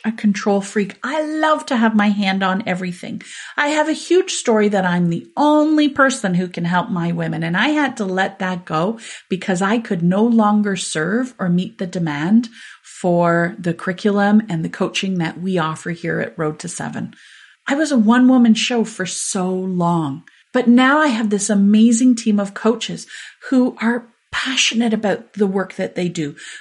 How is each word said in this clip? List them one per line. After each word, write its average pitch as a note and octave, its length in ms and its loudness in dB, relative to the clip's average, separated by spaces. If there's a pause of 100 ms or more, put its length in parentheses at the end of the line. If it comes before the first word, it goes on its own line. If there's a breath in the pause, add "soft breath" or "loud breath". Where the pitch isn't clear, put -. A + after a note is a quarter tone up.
a A3 60 0
control G3+ 500 0
freak. G3 420 -4
I D4+ 220 -4
love D#4 400 0
to C4+ 120 -2
have A3 180 2
my G#3 140 4
hand G3 340 0
on F#3+ 240 -2
everything. F3+ 560 -8 (340 loud breath)
I D4 120 0
have D4+ 200 0
a D#4 40 -2
huge F4+ 400 0
story G#3+ 360 2
that G3 160 0
I'm F3 240 2
the E3+ 160 -4 (100)
only D4+ 540 4
person C4 460 0
who F3+ 120 0
can F3 180 -6
help F3 260 -2
my E3+ 200 -2
women. E3 300 -4
And E3 160 -2
I A3+ 120 2
had D4 280 -2
to G#3 80 -4
let F#3+ 320 -2
that F#3 280 -6
go F3+ 340 -2 (300 loud breath)
because F#3 340 -2
I G#3+ 160 2
could G3+ 240 -2
no F3+ 200 2
longer G#3 520 4
serve F#3 640 -4
or F#3 100 -2
meet F3+ 300 -2
the F#3+ 80 -6
demand F3 640 0 (340 loud breath)
for E3+ 760 0
the F3 160 -4
curriculum G3+ 760 2
and E3 160 -4
the E3+ 60 -6
coaching F#3+ 480 -4
that E3 240 -4
we F#3 160 -2
offer D#3+ 320 -2
here E3 300 -4
at - 180 -6
Road D#3 220 -4
to - 100 -12
Seven. - 460 -10 (500 loud breath)
I - 80 -4
was D4 180 0
a C#4 60 2
one-woman A#3+ 560 6
show A3+ 300 0
for F#3 240 -6
so - 420 -4
long, F3 760 -2 (300 soft breath)
but B3 140 2
now C4 320 6
I D#4 80 4
have A3 240 0
this G3+ 180 0
amazing A3+ 640 6
team G#3+ 240 0
of G3 140 -4
coaches A3 540 -2 (420 loud breath)
who B3+ 320 2
are A#3 260 -2 (240)
passionate A#3+ 640 0
about G#3+ 400 -2
the G3+ 120 0
work F#3+ 300 -4
that F#3+ 180 -6
they F3+ 160 -4
do, D3+ 260 -6 (260 loud breath)